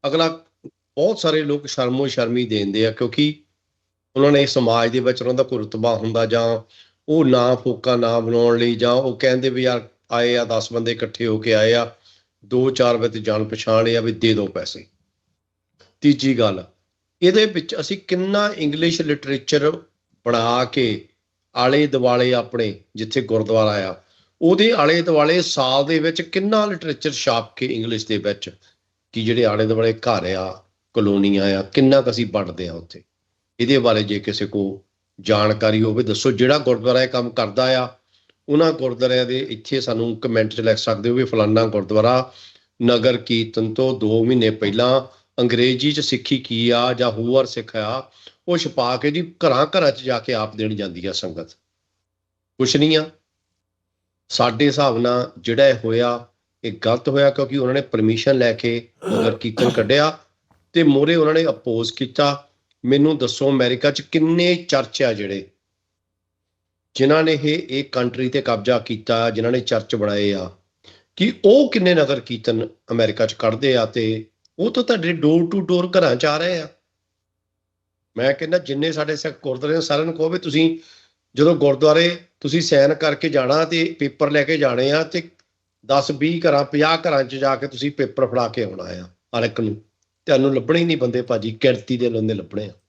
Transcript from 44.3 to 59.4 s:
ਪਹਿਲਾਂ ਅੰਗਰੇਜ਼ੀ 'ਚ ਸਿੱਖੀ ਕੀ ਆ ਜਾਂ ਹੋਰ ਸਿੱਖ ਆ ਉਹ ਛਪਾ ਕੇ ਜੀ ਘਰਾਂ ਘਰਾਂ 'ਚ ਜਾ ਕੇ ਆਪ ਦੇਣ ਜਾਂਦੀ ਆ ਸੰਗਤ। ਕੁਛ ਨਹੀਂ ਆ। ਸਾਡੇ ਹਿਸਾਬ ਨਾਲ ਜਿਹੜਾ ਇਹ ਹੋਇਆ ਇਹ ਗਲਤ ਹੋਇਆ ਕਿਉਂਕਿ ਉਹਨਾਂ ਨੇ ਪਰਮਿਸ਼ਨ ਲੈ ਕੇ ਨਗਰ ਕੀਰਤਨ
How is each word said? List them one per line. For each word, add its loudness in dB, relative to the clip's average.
ਪਹਿਲਾਂ 0
ਅੰਗਰੇਜ਼ੀ 0
'ਚ -4
ਸਿੱਖੀ -2
ਕੀ -2
ਆ 0
ਜਾਂ -2
ਹੋਰ 0
ਸਿੱਖ -10
ਆ -6
ਉਹ 0
ਛਪਾ -2
ਕੇ -2
ਜੀ -4
ਘਰਾਂ 4
ਘਰਾਂ 0
'ਚ -12
ਜਾ -4
ਕੇ -6
ਆਪ -6
ਦੇਣ -4
ਜਾਂਦੀ -8
ਆ -6
ਸੰਗਤ। -12
ਕੁਛ 2
ਨਹੀਂ 4
ਆ। 0
ਸਾਡੇ 0
ਹਿਸਾਬ 0
ਨਾਲ 0
ਜਿਹੜਾ 2
ਇਹ 4
ਹੋਇਆ -2
ਇਹ -6
ਗਲਤ 0
ਹੋਇਆ 4
ਕਿਉਂਕਿ -4
ਉਹਨਾਂ 0
ਨੇ 0
ਪਰਮਿਸ਼ਨ 0
ਲੈ 2
ਕੇ -4
ਨਗਰ -2
ਕੀਰਤਨ -2